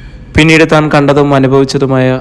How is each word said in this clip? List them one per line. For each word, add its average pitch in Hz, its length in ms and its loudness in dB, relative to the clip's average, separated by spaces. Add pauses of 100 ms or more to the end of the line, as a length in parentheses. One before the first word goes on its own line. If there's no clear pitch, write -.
(360)
പിന്നീട് 160 360 2
താൻ 156 120 2 (100)
കണ്ടതും 143 440 2
അനുഭവിച്ചതുമായ 135 680 0 (140)